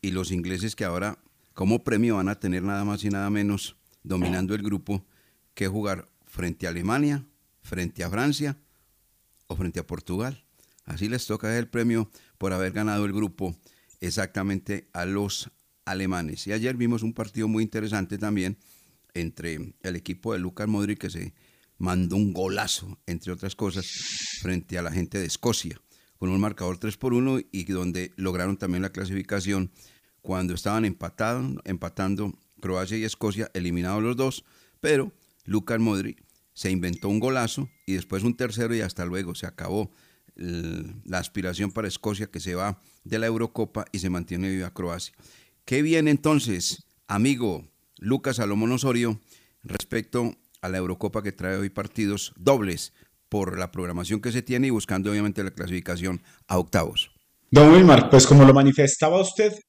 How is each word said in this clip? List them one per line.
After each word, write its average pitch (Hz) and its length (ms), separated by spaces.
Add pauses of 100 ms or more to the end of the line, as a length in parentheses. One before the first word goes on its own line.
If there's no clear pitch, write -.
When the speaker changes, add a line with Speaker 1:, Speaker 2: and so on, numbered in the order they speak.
Speaker 1:
Y 98 80
los 90 200
ingleses 92 460
que 107 80
ahora 90 340 (360)
como 101 280
premio 113 340
van 95 120
a 104 100
tener 90 240
nada 101 220
más 101 180
y 104 60
nada 101 220
menos 101 440 (300)
dominando 92 500
el 104 80
grupo 101 420 (500)
que 98 120
jugar 95 400 (180)
frente 87 420
a 87 40
Alemania, 131 540 (380)
frente 87 420
a 85 60
Francia 139 480 (920)
o 87 80
frente 87 240
a 80 60
Portugal. 95 580 (400)
Así 92 240
les 120 180
toca 107 320
el 117 80
premio 113 440 (260)
por 95 160
haber 92 200
ganado 104 340
el 101 60
grupo 95 440 (440)
exactamente 98 920
a 87 140
los 98 440 (340)
alemanes. 92 640
Y 101 60
ayer 117 240
vimos 117 260
un 113 120
partido 110 340
muy 110 160
interesante 104 540
también 104 400 (560)
entre 82 680
el 92 140
equipo 90 380
de 95 40
Luka 92 280
Modric, 104 320
que 92 120
se 90 240 (420)
mandó 90 400
un 101 160
golazo, 95 720
entre 87 260
otras 95 220
cosas, 95 320 (560)
frente 90 360
a 87 40
la 85 80
gente 87 280
de 92 80
Escocia, - 540 (380)
con 92 100
un 95 120
marcador 92 380
tres 107 180
por 127 180
uno, 131 240 (140)
y 95 140
donde 90 500
lograron 92 400
también 90 260
la 98 80
clasificación 95 800 (500)
cuando 90 340
estaban 104 300
empatados, 113 680 (100)
empatando 95 720 (240)
Croacia 92 380
y 110 60
Escocia, 107 500
eliminados 90 480
los 117 140
dos, 131 280 (360)
pero 151 320 (320)
Luka 107 340
Modric 101 460 (280)
se - 200
inventó 90 360
un 107 120
golazo 131 480 (180)
y 95 60
después 95 320
un 120 120
tercero 117 380
y 113 60
hasta 92 240
luego. 87 320
Se - 100
acabó 95 460 (420)
l-, 85 720
la 92 140
aspiración 92 520
para 107 160
Escocia, 101 400
que - 140
se 90 160
va 90 260 (220)
de 110 160
la 113 60
Eurocopa 113 680
y 98 80
se 92 100
mantiene 90 400
viva 92 240
Croacia. 87 400 (500)
¿Qué 135 180
viene 156 280
entonces, 139 800 (180)
amigo 104 640 (280)
Lucas 123 380
Salomón 110 360
Osorio, 120 480 (420)
respecto 113 720 (260)
a 92 80
la 92 100
Eurocopa 95 440
que 101 80
trae 92 260
hoy 98 140
partidos 101 640
dobles 101 560 (360)
por 92 300
la 90 120
programación 90 500
que 120 120
se 120 100
tiene 123 240
y 135 40
buscando 101 400
obviamente 104 340
la 95 80
clasificación 90 680 (260)
a 92 100
octavos? - 540 (380)
Speaker 2:
Don 151 220
Wilmar, 170 380
pues 135 160
como 139 180
lo 135 100
manifestaba 139 680
usted 202 320 (160)